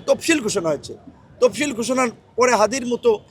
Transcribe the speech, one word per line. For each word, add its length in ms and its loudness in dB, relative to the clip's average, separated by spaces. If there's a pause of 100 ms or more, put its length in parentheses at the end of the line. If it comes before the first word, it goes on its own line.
তফসিল 340 0
ঘোষণা 280 -4
হয়েছে, 280 -6 (440)
তফসিল 320 0
ঘোষণার 360 -2 (280)
পরে 180 4
হাদির 320 2
মতো 340 0 (100)